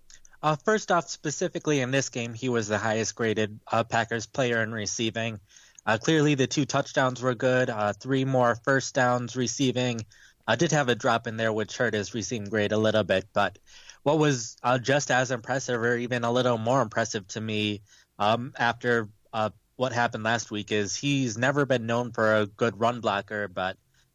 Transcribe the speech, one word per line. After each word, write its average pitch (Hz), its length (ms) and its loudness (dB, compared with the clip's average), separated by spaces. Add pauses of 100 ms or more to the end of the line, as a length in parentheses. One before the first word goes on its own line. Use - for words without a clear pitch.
(420)
Uh, 156 140 2
first 214 360 0
off, 170 200 2
specifically 156 680 -2
in 127 120 0
this 135 180 0
game, 117 240 -6
he 127 160 -4
was 117 180 0
the 104 120 0
highest 110 340 0
graded, 107 460 -2 (120)
uh, 113 120 2
Packers 113 420 -2
player 120 380 0
in 110 80 -4
receiving. 113 680 -4 (440)
Uh, 110 140 2
clearly, 151 340 4
the 131 140 2
two 143 180 0
touchdowns 131 560 0
were 127 140 0
good. 127 340 2
Uh, 104 240 0
three 135 320 -2
more 123 300 4
first 135 400 0
downs 123 400 2
receiving. 123 680 0 (440)
I 113 80 4
did 156 160 2
have 147 180 2
a 120 60 4
drop 117 320 0
in 113 100 -8
there, 113 160 0
which 107 240 -4
hurt 113 160 0
his 104 220 -2
receiving 104 340 -6
grade 104 220 0
a 107 80 2
little 107 240 4
bit. 95 280 0
But 98 280 -2 (420)
what 147 160 2
was, 139 460 0
uh, 123 160 2
just 135 320 0
as 127 180 2
impressive, 127 500 -4
or 120 180 0
even 120 260 -4
a 117 80 0
little 123 260 2
more 117 240 2
impressive 110 460 -4
to - 120 -8
me, 107 440 -4 (340)
um, 113 400 0
after, 117 520 0 (220)
uh, 110 200 -2 (240)
what 127 160 -2
happened 120 320 -2
last 113 280 -2
week, 104 200 -6
is 104 240 0
he's 135 400 0
never 135 300 2
been 123 220 0
known 117 240 -2
for 110 240 4
a 107 100 2
good 104 340 -2
run 117 220 0
blocker, 104 460 -2
but, 92 280 -6 (400)